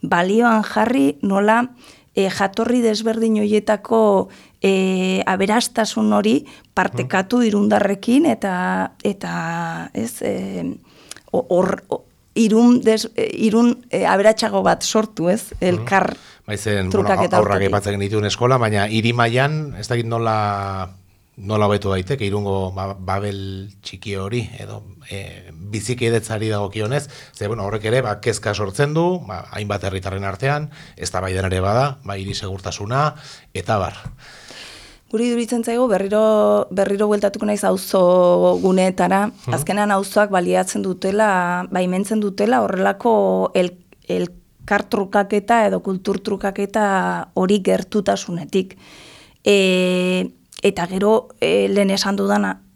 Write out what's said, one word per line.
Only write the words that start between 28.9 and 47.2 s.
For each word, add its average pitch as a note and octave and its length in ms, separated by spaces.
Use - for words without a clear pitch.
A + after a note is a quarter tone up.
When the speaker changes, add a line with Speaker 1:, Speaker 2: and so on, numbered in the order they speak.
Speaker 2:
du, F3 320
ba, G2 240
hainbat G2+ 340
herritarren F#2+ 400
artean, C#3+ 460
eztabaidan F#2+ 500
ere F#2 140
bada, B2 440
ba, G2+ 120
hiri G2 180
segurtasuna, G2+ 800
eta G#2+ 240
abar. F#2 180
Speaker 1:
Guri A#3 200
iruditzen A#3 340
zaigu, A#3+ 240
berriro, G#3 840
berriro G3 360
bueltatuko G#3 400
naiz G#3 180
auzo F3+ 960
guneetara. F#3 680
Speaker 2:
Mhm. - 260
Speaker 1:
Azkenean G#3 360
auzoak G3+ 400
baliatzen F#3 520
dutela, F#3 880
baimentzen F#3 500
dutela G#3 400
horrelako G3 920
el-, F3+ 240
elkartrukaketa G3+ 1600
edo F#3+ 140
kulturtrukaketa G3 1500